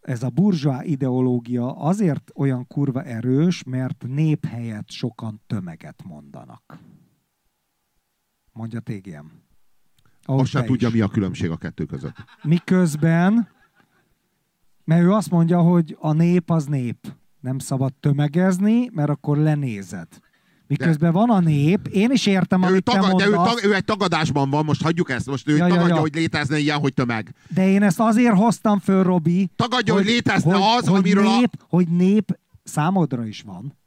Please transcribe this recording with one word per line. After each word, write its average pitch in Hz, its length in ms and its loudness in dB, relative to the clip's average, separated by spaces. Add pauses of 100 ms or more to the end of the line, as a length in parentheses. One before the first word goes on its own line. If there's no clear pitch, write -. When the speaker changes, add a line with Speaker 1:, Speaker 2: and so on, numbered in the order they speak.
Speaker 1:
ez 127 220 -8
a 127 60 -4
burzsóá 147 540 0
ideológia 127 920 -2
azért 170 580 -2
olyan 131 320 -2
kurva 135 360 -4
erős, 127 600 -2
mert 131 440 -6
nép 147 380 -2
helyett 113 460 -10
sokan 113 560 -10
tömeget 87 600 -10
mondanak. 71 720 -20 (1700)
Mondja 117 260 -12
T 107 220 -12
G 98 60 -18
M. 76 180 -16 (1000)
Ahogy 135 180 -2
Speaker 2:
Azt 123 100 0
se 139 80 -2
Speaker 1:
te 120 60 -2
Speaker 2:
tudja, 120 220 0
Speaker 1:
is. 113 60 -2
Speaker 2:
mi 113 60 2
a 101 80 2
különbség 90 420 -4
a 80 80 -6
kettő 82 280 -8
között. 71 300 -12 (280)
Speaker 1:
Miközben, 170 1040 2 (1400)
mert 165 200 2
ő 180 80 4
azt 214 180 0
mondja, 170 320 2
hogy 170 380 2
a 156 120 -2
nép 170 400 2
az 156 140 0
nép. 127 320 -4 (420)
Nem 131 200 -6
szabad 135 340 -4
tömegezni, 185 1000 0
mert 147 160 -2
akkor 147 280 -2
lenézed. 117 720 -2 (600)
Miközben 160 440 0
Speaker 2:
De 170 60 0
Speaker 1:
van 233 120 2
a 202 100 4
nép, 156 480 2
én 214 240 0
is 254 140 0
értem, 185 360 2
Speaker 2:
de 180 60 2
ő - 20 2
Speaker 1:
amit 185 140 2
te 240 80 -2
Speaker 2:
taga-, 190 240 2
de 196 120 2
ő - 80 4
Speaker 1:
mondasz. 190 260 2
Speaker 2:
tag-, 202 100 2
ő 196 40 4
egy 190 100 -2
tagadásban 160 640 0
van, 151 160 0
most 147 180 -2
hagyjuk 165 260 0
ezt, 120 180 -4
most 135 220 -6
ő 147 60 4
Speaker 1:
Ja, 170 120 4
ja, 180 60 4
Speaker 2:
tagadja, 175 220 2
Speaker 1:
ja. 151 60 2
Speaker 2:
hogy 156 140 -2
létezne 156 420 -2
ilyen, 147 220 0
hogy 139 140 0
tömeg. 117 400 -4 (200)
Speaker 1:
De 190 140 2
én 196 160 4
ezt 196 160 2
azért 226 360 4
hoztam 208 440 2
föl, 190 240 2
Robi, 180 520 0
Speaker 2:
Tagadja, 233 380 0
hogy 196 100 2
Speaker 1:
hogy, 214 80 0
Speaker 2:
létezne 190 420 2
Speaker 1:
hogy, 190 100 2 (140)
Speaker 2:
az, 247 100 0
Speaker 1:
hogy 190 120 4
Speaker 2:
amiről 190 280 4
a 233 120 4
Speaker 1:
nép, 247 120 -2 (160)
hogy 175 200 0
nép 185 520 0 (240)
számodra 151 600 -2
is 104 160 -12
van. 104 440 -16